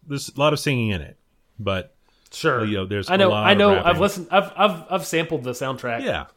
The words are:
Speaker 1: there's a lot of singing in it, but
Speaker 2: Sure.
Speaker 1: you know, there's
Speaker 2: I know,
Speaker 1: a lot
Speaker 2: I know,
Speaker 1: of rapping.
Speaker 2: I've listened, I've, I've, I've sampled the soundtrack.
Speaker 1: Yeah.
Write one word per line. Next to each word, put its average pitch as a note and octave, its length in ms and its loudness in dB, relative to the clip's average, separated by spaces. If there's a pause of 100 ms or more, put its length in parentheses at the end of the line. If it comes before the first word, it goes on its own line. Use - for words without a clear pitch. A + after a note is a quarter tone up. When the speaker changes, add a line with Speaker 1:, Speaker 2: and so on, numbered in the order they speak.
Speaker 1:
there's C#3 220 -8
a - 100 -10
lot D3+ 140 4
of C#3+ 60 -2
singing A#2+ 300 0
in F#2 120 -2
it, C2+ 160 -16 (420)
but F#2+ 360 -4 (360)
Speaker 2:
Sure. B2+ 340 0
Speaker 1:
you G#2 120 -2
know, F#2+ 80 -2
there's G2 240 -4
Speaker 2:
I F3+ 60 2
know, G3 140 6
Speaker 1:
a - 0 -
lot G#2+ 180 0
Speaker 2:
I G3 60 6
know, G3+ 180 6
Speaker 1:
of G3 60 6
rapping. E3+ 140 2
Speaker 2:
I've D#3+ 100 0
listened, F#3+ 300 -2
I've, G3 240 2
I've, F3+ 340 0
I've F3 160 -2
sampled E3 380 -2
the B2+ 80 -6
soundtrack. B2+ 520 -6
Speaker 1:
Yeah. G2+ 220 -4 (120)